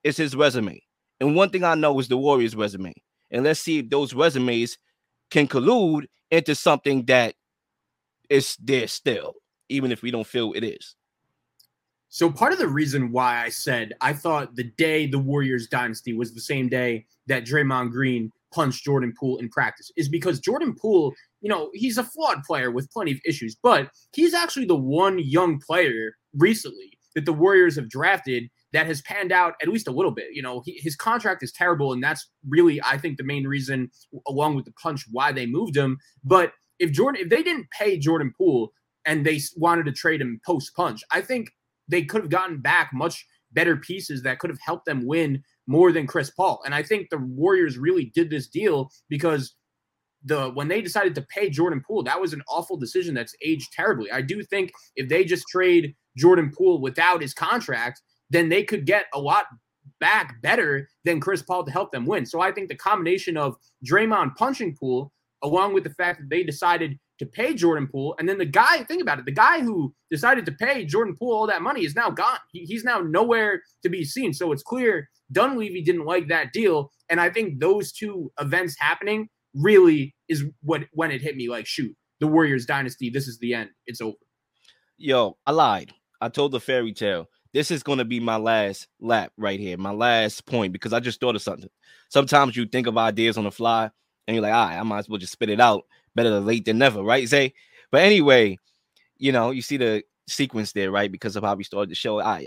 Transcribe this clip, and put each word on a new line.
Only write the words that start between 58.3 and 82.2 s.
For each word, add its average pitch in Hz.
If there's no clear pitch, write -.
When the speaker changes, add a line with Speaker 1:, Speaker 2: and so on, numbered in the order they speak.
Speaker 2:
then 170
they 196
could 180
get 196
a 143
lot 156
back 156
better 147
than 165
Chris 185
Paul 180
to 143
help 196
them 123
win. 160
So 165
I 185
think 190
the 139
combination 185
of 143
Draymond 190
punching 233
Poole, 135
along 185
with 185
the 151
fact 175
that 143
they 175
decided 160
to 135
pay 254
Jordan 165
Poole, 139
and 165
then 196
the 185
guy, 240
think 349
about 147
it, 123
the 135
guy 254
who 196
decided 233
to 156
pay 247
Jordan 185
Poole 240
all 220
that 190
money 240
is 143
now 220
gone. 233
He, 170
he's 208
now 233
nowhere 208
to 180
be 175
seen. 185
So 170
it's 143
clear 220
Dunleavy 202
didn't 165
like 170
that 151
deal. 170
And 170
I 175
think 180
those 190
two 196
events 156
happening 202
really 156
is 147
what, 147
when 156
it 131
hit 147
me, 120
like, 117
shoot, 127
the 151